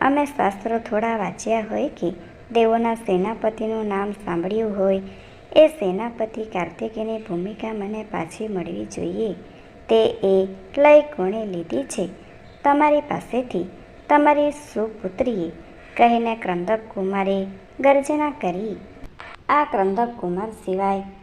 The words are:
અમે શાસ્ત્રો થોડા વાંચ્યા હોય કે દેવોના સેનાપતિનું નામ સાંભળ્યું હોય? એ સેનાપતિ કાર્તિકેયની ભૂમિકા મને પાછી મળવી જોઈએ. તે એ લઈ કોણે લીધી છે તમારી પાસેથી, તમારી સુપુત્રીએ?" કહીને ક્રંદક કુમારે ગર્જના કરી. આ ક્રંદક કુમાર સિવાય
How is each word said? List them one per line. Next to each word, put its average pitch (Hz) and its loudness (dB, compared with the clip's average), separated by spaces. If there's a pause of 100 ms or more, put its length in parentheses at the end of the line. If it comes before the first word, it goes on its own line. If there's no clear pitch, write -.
અમે 285 2
શાસ્ત્રો 220 -2
થોડા 226 -2
વાંચ્યા 214 -4
હોય 220 -2
કે - -4 (400)
દેવોના 226 2
સેનાપતિનું 220 -2
નામ 202 -4
સાંભળ્યું 196 -4
હોય? 196 2 (500)
એ 311 10
સેનાપતિ 220 -4
કાર્તિકેયની 220 -6
ભૂમિકા 214 -6
મને 214 -6
પાછી 185 -8
મળવી 185 -6
જોઈએ. 185 -4 (560)
તે 226 4
એ 190 4 (300)
લઈ 294 10
કોણે 214 -2
લીધી 185 -4
છે 196 -4 (560)
તમારી 294 4
પાસેથી, 240 -4 (420)
તમારી 294 6
સુપુત્રીએ?" 220 -4 (480)
કહીને 233 4
ક્રંદક 185 -2 (140)
કુમારે 196 -2 (340)
ગર્જના 277 4
કરી. 202 -4 (720)
આ 294 4
ક્રંદક 226 0 (120)
કુમાર 185 -4
સિવાય 196 -2 (200)